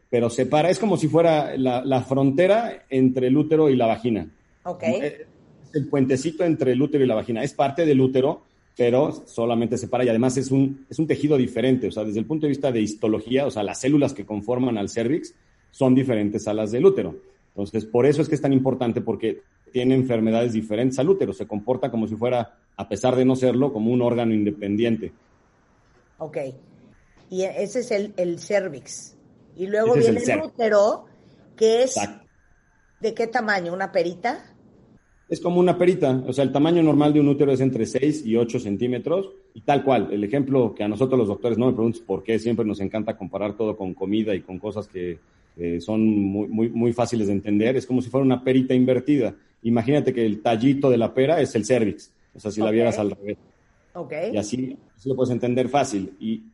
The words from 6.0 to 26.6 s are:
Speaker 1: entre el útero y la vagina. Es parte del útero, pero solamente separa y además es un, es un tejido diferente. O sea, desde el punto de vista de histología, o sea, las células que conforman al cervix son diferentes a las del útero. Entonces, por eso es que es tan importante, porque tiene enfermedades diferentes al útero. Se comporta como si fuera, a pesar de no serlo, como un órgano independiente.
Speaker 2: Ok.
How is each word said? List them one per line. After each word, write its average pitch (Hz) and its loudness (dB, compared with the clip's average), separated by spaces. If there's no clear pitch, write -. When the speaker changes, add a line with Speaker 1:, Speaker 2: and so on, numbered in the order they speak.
Speaker 1:
entre 135 2
el 123 0
útero 147 2
y - 4
la 113 2
vagina. 110 -4
Es 139 -4
parte 143 0
del 139 4
útero, 131 0
pero 123 2
solamente 117 -2
separa 123 -2
y 123 2
además 127 2
es 131 -4
un, 135 0
es - -12
un 160 0
tejido 147 0
diferente. 127 0
O - -8
sea, 107 -6
desde 107 -4
el 110 -4
punto 156 -4
de 143 0
vista 135 -2
de 117 0
histología, 113 -2
o 117 -4
sea, 107 -4
las 92 -6
células 139 2
que 101 -12
conforman 117 -4
al 101 -4
cervix 117 -4
son 127 6
diferentes 110 0
a 104 0
las 107 -2
del 139 4
útero. 92 2
Entonces, 104 -6
por 120 4
eso 147 4
es - -4
que - -2
es - -2
tan 135 0
importante, 127 0
porque 110 -4
tiene 127 2
enfermedades 117 0
diferentes 110 -2
al 139 0
útero. 190 2
Se 104 -10
comporta 123 -4
como 110 -2
si 104 -6
fuera, 120 -4
a 98 -10
pesar 127 0
de 127 4
no 131 4
serlo, 127 0
como 110 -2
un 123 2
órgano 120 0
independiente. 104 -2
Speaker 2:
Ok. 156 -10